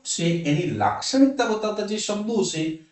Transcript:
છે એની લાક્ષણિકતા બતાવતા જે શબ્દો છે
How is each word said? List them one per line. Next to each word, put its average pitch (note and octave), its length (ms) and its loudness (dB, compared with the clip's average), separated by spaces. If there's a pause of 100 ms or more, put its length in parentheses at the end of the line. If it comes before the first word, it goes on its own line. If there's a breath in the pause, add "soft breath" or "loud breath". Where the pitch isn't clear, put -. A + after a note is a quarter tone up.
છે E3+ 380 -2
એની D3 280 0
લાક્ષણિકતા C4 720 2
બતાવતા G#3+ 420 -2
જે G#3+ 120 -4
શબ્દો G#3 460 -2
છે D#3+ 340 -4 (140 loud breath)